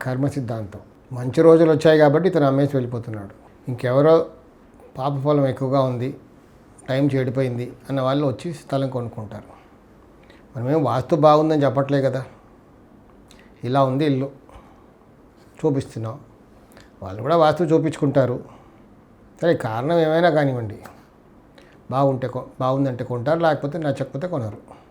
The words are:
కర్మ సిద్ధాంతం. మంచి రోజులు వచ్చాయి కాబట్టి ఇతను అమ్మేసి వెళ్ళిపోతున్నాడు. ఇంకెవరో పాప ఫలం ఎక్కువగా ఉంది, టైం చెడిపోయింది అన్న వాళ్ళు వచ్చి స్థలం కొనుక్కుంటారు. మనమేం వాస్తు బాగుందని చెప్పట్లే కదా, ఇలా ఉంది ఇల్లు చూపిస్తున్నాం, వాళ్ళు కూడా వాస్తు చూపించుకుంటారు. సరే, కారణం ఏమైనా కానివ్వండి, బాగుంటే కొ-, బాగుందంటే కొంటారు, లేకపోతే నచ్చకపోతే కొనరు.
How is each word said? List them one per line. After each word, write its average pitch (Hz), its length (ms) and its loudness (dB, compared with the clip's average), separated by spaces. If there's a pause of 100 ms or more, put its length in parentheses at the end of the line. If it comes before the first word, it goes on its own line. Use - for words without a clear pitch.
కర్మ 131 200 -2 (100)
సిద్ధాంతం. 110 460 -8 (300)
మంచి 123 300 -4
రోజులు 165 340 8
వచ్చాయి 156 260 6
కాబట్టి 151 280 4
ఇతను 156 200 2
అమ్మేసి 135 280 0
వెళ్ళిపోతున్నాడు. 113 560 -8 (340)
ఇంకెవరో 131 460 2 (840)
పాప 143 160 -4 (120)
ఫలం 147 260 2
ఎక్కువగా 135 380 -2
ఉంది, 123 200 -4 (800)
టైం 135 140 0 (100)
చెడిపోయింది 123 520 -2 (240)
అన్న 139 180 -4
వాళ్ళు 143 240 0
వచ్చి 120 160 -10 (140)
స్థలం 135 340 -4
కొనుక్కుంటారు. 110 540 -12 (1040)
మనమేం 135 300 -2
వాస్తు 127 320 -2 (120)
బాగుందని 151 380 4
చెప్పట్లే 135 420 0
కదా, 127 140 -4 (1400)
ఇలా 131 280 0
ఉంది 139 200 0
ఇల్లు 135 180 -2 (1300)
చూపిస్తున్నాం, 135 580 -4 (880)
వాళ్ళు 101 180 -10
కూడా 156 220 2
వాస్తు 156 300 2
చూపించుకుంటారు. 143 640 0 (1040)
సరే, 170 120 2 (100)
కారణం 127 360 -2
ఏమైనా 165 360 4
కానివ్వండి, 123 400 -2 (1160)
బాగుంటే 131 400 0
కొ-, 127 160 -10 (100)
బాగుందంటే 131 520 -2
కొంటారు, 123 340 -2
లేకపోతే 160 400 -2
నచ్చకపోతే 139 480 -6
కొనరు. 110 260 -6 (320)